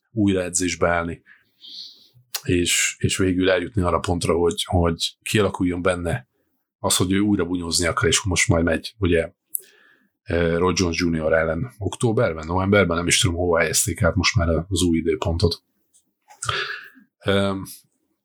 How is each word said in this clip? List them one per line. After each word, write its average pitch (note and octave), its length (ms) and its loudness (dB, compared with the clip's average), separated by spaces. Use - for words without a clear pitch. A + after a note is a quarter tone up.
újra G2 320 2
edzésbe F2 460 -2
állni, E2+ 340 -2
és, - 560 0
és - 180 -2
végül F#2 340 2
eljutni F2+ 320 0
arra E2+ 160 0
pontra, E2+ 360 -2
hogy, E2+ 300 0
hogy E2+ 580 0
kialakuljon F2+ 600 0
benne F2 460 -2
az, - 180 0
hogy F#2 160 0
ő G2 60 4
újra G#2 260 2
bunyózni F2 420 -2
akar, E2 220 0
és D#2 140 2
most F2+ 260 0
majd E2 160 4
megy, D#2+ 340 -2
ugye, E2+ 340 0
eh, E2+ 340 0
Roy F2+ 200 2
Jones E2+ 240 0
Junior D#2+ 320 0
ellen D#2+ 460 0
októberben, G2 680 -2
novemberben, F#2 500 4
nem F2 100 -2
is D#2+ 140 2
tudom, E2+ 160 0
hova E2+ 220 2
helyezték - 440 0
át E2+ 120 4
most - 220 0
már E2 120 2
az E2+ 340 -2
új E2 160 2
időpontot. E2 640 0
Em, G2 480 -2